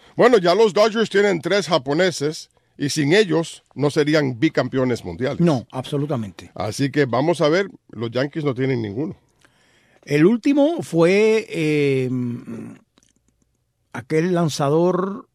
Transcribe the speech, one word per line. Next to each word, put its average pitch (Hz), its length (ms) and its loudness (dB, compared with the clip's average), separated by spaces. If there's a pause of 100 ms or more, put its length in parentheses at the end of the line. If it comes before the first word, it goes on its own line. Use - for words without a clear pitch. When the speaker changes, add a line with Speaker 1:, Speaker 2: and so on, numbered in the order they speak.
(140)
Speaker 1:
Bueno, 226 240 6
ya 175 160 4
los 214 180 4
Dodgers 214 380 2
tienen 196 300 2
tres 180 260 -2
japoneses 156 840 -2 (280)
y 139 120 -4
sin 147 220 0
ellos 165 520 0 (100)
no 139 160 -2
serían 147 480 0
bicampeones 127 680 -2
mundiales. 113 360 -6
Speaker 2:
No, 151 320 2
absolutamente. 127 800 -8
Speaker 1:
Así 127 380 -4
que 147 140 2
vamos 135 340 0
a 151 80 2
ver, 190 200 0 (220)
los 113 220 -8
Yankees 143 320 -4
no 139 100 0
tienen 131 280 -2
ninguno. 107 340 -6 (880)
Speaker 2:
El 151 220 4
último 285 560 2
fue, 196 680 2
eh, 147 600 0 (1800)
aquel 160 400 -2
lanzador. 170 1040 0